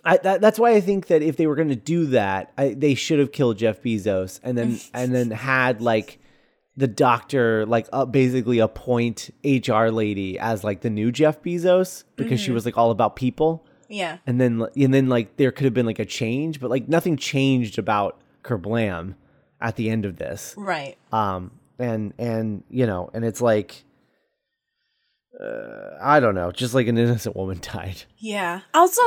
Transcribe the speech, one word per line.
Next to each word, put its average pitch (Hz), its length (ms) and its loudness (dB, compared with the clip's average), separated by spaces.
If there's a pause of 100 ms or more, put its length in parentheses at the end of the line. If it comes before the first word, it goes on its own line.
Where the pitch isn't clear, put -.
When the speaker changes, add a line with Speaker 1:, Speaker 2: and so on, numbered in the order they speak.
Speaker 1:
I, 175 120 6
that, 190 240 0
that's 214 180 4
why 233 120 4
I 214 100 6
think 196 260 -2
that 160 140 4
if 151 160 0
they 160 100 2
were 147 80 0
gonna 147 200 0
do 160 320 0
that, 98 500 0
I, 139 120 4
they 135 260 4
should 147 240 2
have 135 120 2
killed 120 260 2
Jeff 110 240 0
Bezos 98 600 -2
and 123 140 -4
then, 117 300 -2
Speaker 2:
<laughs> - 60 -16
Speaker 1:
and 127 200 -2
then 120 180 0
had, 127 500 0
like, 113 380 0 (580)
the 131 100 0
doctor, 117 800 2
like, 113 260 0
uh, 131 140 -2
basically 123 540 2
appoint 117 720 -2 (120)
H 135 260 0
R 113 220 2
lady 101 480 -2
as, 107 240 -4
like, 104 180 -4
the 120 80 -2
new 107 220 0
Jeff 151 320 2
Bezos 180 640 0 (100)
because 123 240 0
she - 80 -4
Speaker 2:
Mm-hmm. 127 60 0
Speaker 1:
was, 117 120 -2
like, 117 120 -4
all 117 140 4
about 104 260 0
people. 156 480 0 (240)
Speaker 2:
Yeah. 180 360 -8
Speaker 1:
And 123 140 0
then, 117 260 2 (120)
and 135 160 4
then, 135 160 4
like, 117 260 0
there 131 160 2
could 135 140 -2
have 127 80 2
been, 120 140 0
like, 110 120 -4
a 107 60 -6
change, 135 560 -4
but, 127 80 -4
like, 123 180 -2
nothing 165 300 0
changed 131 600 -2
about 104 420 -2 (220)
Kerblam 98 720 -4 (440)
at 113 160 -6
the 110 140 -4
end 110 160 -2
of 92 100 -8
this. 78 420 -10
Speaker 2:
Right. 170 380 -8 (160)
Speaker 1:
Um, 98 400 -2 (280)
and, 110 380 -4
and, 110 520 -4
you 127 160 -2
know, 92 280 -4
and 117 120 -6
it's 113 160 -6
like, 110 420 0 (1600)
uh, 55 600 -12
I 147 180 4
don't 110 160 4
know, 87 160 -2
just, 120 220 -6
like, 127 140 2
an 117 100 2
innocent 117 380 0
woman 95 240 -6
<laughs> - 140 -14
died. 92 300 -10 (140)
Speaker 2:
Yeah. 190 440 -6 (120)
Also, 359 340 4